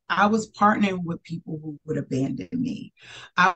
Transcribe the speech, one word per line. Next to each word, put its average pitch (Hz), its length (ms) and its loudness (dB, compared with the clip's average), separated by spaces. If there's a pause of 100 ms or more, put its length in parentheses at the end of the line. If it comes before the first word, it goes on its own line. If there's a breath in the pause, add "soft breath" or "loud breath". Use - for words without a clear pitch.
I 185 160 2
was 214 260 0
partnering 202 520 2
with 170 180 -6
people 165 400 -10
who 156 240 -10
would 151 120 -4
abandon - 560 -4
me. - 380 -4 (460 loud breath)
I 180 180 4